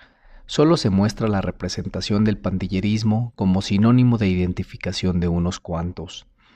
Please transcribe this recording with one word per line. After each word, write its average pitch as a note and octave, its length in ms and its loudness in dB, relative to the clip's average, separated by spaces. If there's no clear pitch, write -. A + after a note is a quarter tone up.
Solo D#3+ 300 2
se A2+ 140 0
muestra G#2 360 2
la G2+ 140 2
representación F#2 800 -4
del G#2+ 160 0
pandillerismo G#2 960 -2
como F#2+ 260 2
sinónimo A#2 560 4
de A2 120 0
identificación F2+ 880 -2
de F2 80 0
unos F2 320 -2
cuantos, E2+ 680 -10